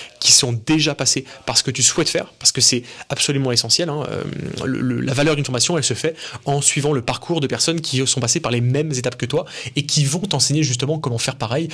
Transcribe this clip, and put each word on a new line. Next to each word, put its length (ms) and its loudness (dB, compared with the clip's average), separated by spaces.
qui 140 6
sont 180 6
déjà 420 2
passées 300 0
par 120 2
ce 60 2
que 80 -2
tu 100 -2
souhaites 280 2
faire, 280 -4
parce 140 2
que 80 -2
c'est 240 2
absolument 420 0
essentiel, 380 2
hein. 220 -4
Euh, 140 -6
le, 160 -2
le, 180 0
la 140 0
valeur 240 2
d'une 80 0
formation, 320 0
elle 60 0
se 100 0
fait 220 -2
en 180 0
suivant 300 2
le 100 0
parcours 380 -2
de 80 -2
personnes 320 0
qui 260 0
sont 140 0
passées 220 2
par 100 0
les 80 2
mêmes 320 2
étapes 240 -2
que 100 -4
toi, 200 -2
et 80 -2
qui 180 2
vont 160 0
t'enseigner 440 2
justement 360 0
comment 180 -2
faire 200 -2
pareil, 360 -2